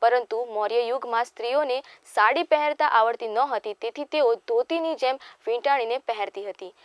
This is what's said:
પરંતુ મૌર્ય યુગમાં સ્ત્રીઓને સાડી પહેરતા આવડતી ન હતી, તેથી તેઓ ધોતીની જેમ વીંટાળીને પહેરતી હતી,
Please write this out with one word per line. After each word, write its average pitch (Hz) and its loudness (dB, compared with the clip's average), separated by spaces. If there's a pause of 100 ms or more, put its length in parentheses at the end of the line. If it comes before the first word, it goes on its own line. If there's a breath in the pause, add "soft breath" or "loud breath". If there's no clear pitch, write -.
પરંતુ 233 2
મૌર્ય 214 -2
યુગમાં 240 -2
સ્ત્રીઓને 254 -2 (380 soft breath)
સાડી 240 4
પહેરતા 302 2
આવડતી 233 2
ન 214 -2
હતી, 233 -2
તેથી 254 -8
તેઓ 277 2 (160)
ધોતીની 320 0
જેમ 262 -2 (260 soft breath)
વીંટાળીને 240 0
પહેરતી 202 -6
હતી, 190 -12 (100)